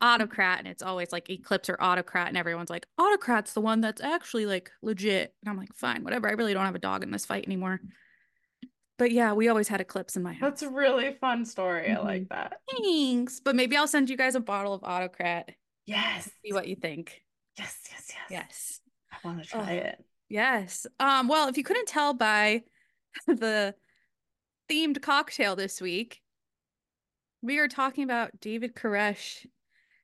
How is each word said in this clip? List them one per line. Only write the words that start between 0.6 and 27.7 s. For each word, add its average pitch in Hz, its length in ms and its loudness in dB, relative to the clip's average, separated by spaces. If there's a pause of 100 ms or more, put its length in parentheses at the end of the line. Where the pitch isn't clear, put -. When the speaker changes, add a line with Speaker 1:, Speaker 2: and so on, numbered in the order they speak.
Speaker 1:
it's 180 160 -12
always, 185 300 -4
like, 175 160 -6
Eclipse 190 400 -2
or 180 120 -2
Autocrat, 180 460 2
and - 80 -4
everyone's 170 340 -4
like, 170 160 -8 (140)
"Autocrat's 330 540 4
the 214 80 0
one 220 180 4
that's 220 220 0
actually, 269 440 -2
like, 190 240 -2 (120)
legit." 196 600 0
And 202 80 -8
I'm 202 60 -4
like, 190 180 -10
"Fine, - 300 -4
whatever. 220 240 -2
I 208 60 2
really 214 200 0
don't 190 120 2
have 185 100 0
a 180 40 -6
dog 98 220 -2
in - 100 -6
this 202 140 -4
fight - 200 -4
anymore." 185 340 -2 (1200)
But 240 140 4
yeah, 233 200 4
we 220 160 4
always 214 220 4
had 196 100 0
Eclipse 185 380 -6
in 180 60 0
my 175 100 -6
house. - 80 -14
Speaker 2:
That's 277 220 0
a 285 60 -6
really 269 520 2
fun 240 240 0
story. 180 440 -2
I 220 120 2
like 190 220 -2
Speaker 1:
Mm-hmm. 185 100 -10
Speaker 2:
that. - 260 -8 (100)
Speaker 1:
Thanks. 302 680 0
But - 160 2
maybe 254 220 4
I'll 294 100 4
send 277 220 4
you 262 80 -4
guys 262 180 2
a 254 60 0
bottle 202 320 -2
of 190 100 -8
Autocrat. 180 680 -4 (340)
Speaker 2:
Yes. 208 440 -2 (140)
Speaker 1:
See 208 80 -10
what 196 160 -2
you 190 80 -6
think. 165 480 -8 (340)
Speaker 2:
Yes, - 320 -14
yes, - 240 -18
yes. - 160 -14
Speaker 1:
Yes. - 520 -12 (320)
Speaker 2:
I - 120 -16
wanna 170 200 -10
try 226 160 -8
Speaker 1:
Ugh. 180 240 -4
Speaker 2:
it. - 200 -10 (220)
Speaker 1:
Yes. 214 580 -2 (140)
Um, 262 300 4
well, 302 180 4
if 262 100 -2
you 285 60 0
couldn't 427 240 0
tell 294 260 2
by 214 500 4 (360)
<laughs> - 280 -18
the 214 480 2 (920)
themed 302 320 2
cocktail 285 540 2
this 196 240 -4
week, 185 420 -6 (1200)
we 262 180 -2
are 294 100 4
talking 269 340 0